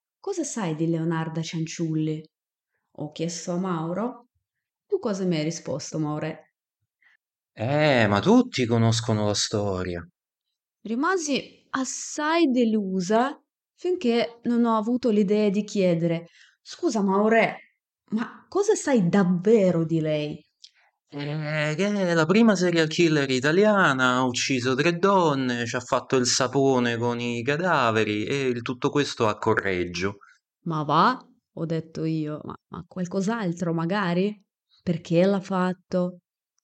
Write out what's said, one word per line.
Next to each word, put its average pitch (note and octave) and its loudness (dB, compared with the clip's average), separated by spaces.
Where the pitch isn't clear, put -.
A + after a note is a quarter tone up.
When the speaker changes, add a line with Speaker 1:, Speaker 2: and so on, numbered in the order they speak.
Speaker 1:
cosa F4+ -6
sai F#3+ -4
di D#3+ -2
Leonarda E3 -2
Cianciulli?" D#3 -4
Ho D3 -10
chiesto E3+ -8
a F3 -4
Mauro. F3+ -6
Tu G4 -2
cosa G3 -4
mi F3 0
hai D#3 0
risposto, D#3+ -6
Maure? D3+ -6
Speaker 2:
Eh, C3+ 2
ma G2+ 4
tutti A#3 2
conoscono A2+ 2
la G#2 0
storia. F#2 -4
Speaker 1:
Rimasi D4 -4
assai D4+ -2
delusa A3 0
finché B3 -2
non A#3+ 2
ho A3+ 2
avuto A#3+ 0
l'idea G#3 2
di G3+ 0
chiedere: E3+ 0
"Scusa, A3+ -4
Maure, G3+ 2
ma - -6
cosa G4+ 2
sai A3 2
davvero F#3 4
di D#3+ 0
lei?" D3+ -2
Speaker 2:
Eh, D3+ -4
che G3 0
è E3+ 2
la E3 4
prima G#3+ 4
serial E3+ 2
killer D3+ 2
italiana, D3 2
ha B2+ 2
ucciso B2+ 0
tre E3+ 0
donne, C#3+ 2
ci A#2 -6
ha - -4
fatto B2+ 0
il B2 2
sapone B2+ 2
con A#2+ -2
i A#2+ -4
cadaveri A#2 0
e C#3 -2
il A#2+ -2
tutto B2 -4
questo C#3 0
a G#2 0
Correggio. F#2+ -2
Speaker 1:
"Ma D#3 -4
va?" E3+ 2
ho E3 -8
detto D#3+ -6
io, D#3 -4
"ma, - -12
ma E3+ -14
qualcos'altro F#3 -4
magari? F3+ -2
Perché E3+ 0
l'ha G3 2
fatto? F3+ -4